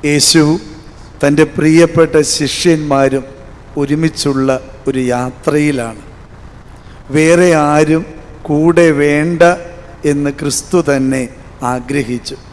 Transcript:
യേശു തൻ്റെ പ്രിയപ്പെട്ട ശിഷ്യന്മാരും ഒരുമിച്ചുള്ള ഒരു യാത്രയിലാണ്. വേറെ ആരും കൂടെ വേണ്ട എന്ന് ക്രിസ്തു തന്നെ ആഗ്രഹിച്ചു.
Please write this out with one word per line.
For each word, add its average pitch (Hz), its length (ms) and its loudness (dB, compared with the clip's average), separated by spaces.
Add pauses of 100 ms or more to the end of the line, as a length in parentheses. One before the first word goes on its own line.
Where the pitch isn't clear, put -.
യേശു 147 340 2 (800)
തൻ്റെ 147 320 4
പ്രിയപ്പെട്ട 160 600 2 (180)
ശിഷ്യന്മാരും 139 880 0 (580)
ഒരുമിച്ചുള്ള 143 680 -2 (400)
ഒരു 131 140 -2 (120)
യാത്രയിലാണ്. 127 880 -4 (1120)
വേറെ 170 340 4 (240)
ആരും 156 300 2 (460)
കൂടെ 165 380 4 (160)
വേണ്ട 151 380 0 (720)
എന്ന് 143 200 -2 (100)
ക്രിസ്തു 143 360 -4 (120)
തന്നെ 131 340 -2 (480)
ആഗ്രഹിച്ചു. 123 640 -6 (180)